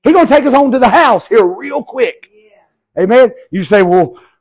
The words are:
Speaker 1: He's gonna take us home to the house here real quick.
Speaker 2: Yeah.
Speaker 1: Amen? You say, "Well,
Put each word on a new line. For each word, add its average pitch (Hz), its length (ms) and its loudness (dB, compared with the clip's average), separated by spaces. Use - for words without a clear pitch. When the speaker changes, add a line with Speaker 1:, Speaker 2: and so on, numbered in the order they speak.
Speaker 1:
He's 320 100 2
gonna 349 140 2
take 285 180 2
us 262 80 0
home 277 180 2
to 262 80 -2
the 240 100 2
house 262 380 0
here 208 180 2
real 247 380 -8
quick. - 500 -8
Speaker 2:
Yeah. - 720 -12
Speaker 1:
Amen? 233 300 2
You 185 120 -8
say, 202 200 0
"Well, 180 360 -2